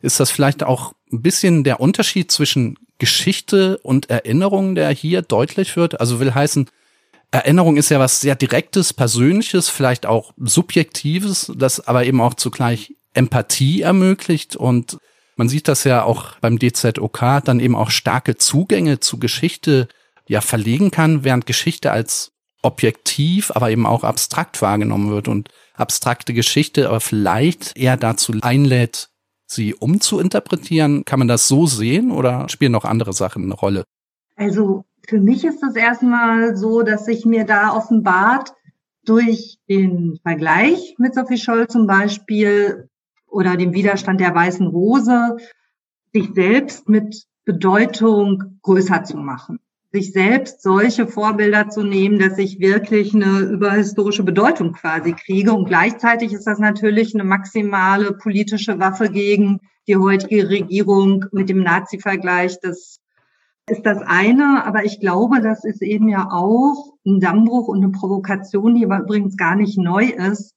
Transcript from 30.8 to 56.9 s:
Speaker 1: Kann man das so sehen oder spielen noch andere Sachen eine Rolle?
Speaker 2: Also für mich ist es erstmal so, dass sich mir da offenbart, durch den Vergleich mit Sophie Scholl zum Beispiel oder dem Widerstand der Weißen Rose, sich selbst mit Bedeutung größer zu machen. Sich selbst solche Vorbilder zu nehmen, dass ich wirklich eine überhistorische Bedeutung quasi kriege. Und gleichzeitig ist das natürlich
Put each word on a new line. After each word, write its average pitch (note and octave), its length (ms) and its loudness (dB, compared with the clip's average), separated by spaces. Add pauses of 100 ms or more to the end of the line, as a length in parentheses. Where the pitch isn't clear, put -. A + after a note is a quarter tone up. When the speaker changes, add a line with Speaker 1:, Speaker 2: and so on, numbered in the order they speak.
Speaker 1:
Kann C3+ 140 -2
man B2+ 80 4
das A#2 200 2
so D3+ 200 4
sehen C3+ 420 0
oder C3+ 400 -2
spielen C3+ 220 0
noch A2 140 0
andere A2 280 -2
Sachen F#2 300 -4
eine F#2+ 100 -4
Rolle? G2 300 -2 (520)
Speaker 2:
Also G3 500 -2 (220)
für A3 120 0
mich G#3 240 2
ist D4+ 180 -2
es B3 140 -4
erstmal A#3 840 2
so, A3 240 0
dass G#3 240 0
sich A3+ 200 -2
mir A3+ 180 2
da G#3+ 320 2
offenbart, A3 800 0 (520)
durch A3+ 540 0 (100)
den F3+ 540 0
Vergleich E3+ 720 0
mit B3+ 160 0
Sophie B3+ 240 -2
Scholl A3+ 300 0
zum A#3 180 2
Beispiel G3+ 1040 0 (380)
oder F3+ 300 0
dem F3 160 0
Widerstand F#3+ 460 0
der F3+ 140 0
Weißen F3+ 320 0
Rose, A#3 720 2 (760)
sich G#3 200 0
selbst G#3 560 0
mit G#3+ 360 0 (180)
Bedeutung G3+ 1200 0
größer F#3 400 2
zu - 140 -12
machen. C#3 420 -12 (320)
Sich F#3+ 200 -4
selbst G#3 500 0
solche G3+ 460 0
Vorbilder G#3 640 0
zu G#3+ 140 -6
nehmen, G3 360 2
dass F#3+ 180 0
ich F#3+ 220 -4
wirklich G3+ 560 0
eine G3 240 2
überhistorische G3+ 840 -2
Bedeutung F3+ 500 0
quasi E3 400 -4
kriege. G3 400 0
Und F#3+ 140 -2
gleichzeitig A3+ 680 0
ist G3+ 100 -10
das G#3 160 -4
natürlich G#3 560 0